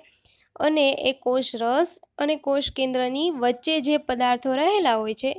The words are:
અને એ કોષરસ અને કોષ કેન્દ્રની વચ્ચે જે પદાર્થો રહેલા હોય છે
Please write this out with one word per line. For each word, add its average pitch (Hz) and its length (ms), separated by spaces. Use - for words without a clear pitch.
અને 302 320
એ 269 220
કોષરસ 254 760
અને 294 180
કોષ 277 340
કેન્દ્રની 262 600
વચ્ચે 247 500
જે 294 160
પદાર્થો 247 560
રહેલા 311 420
હોય 220 180
છે 262 260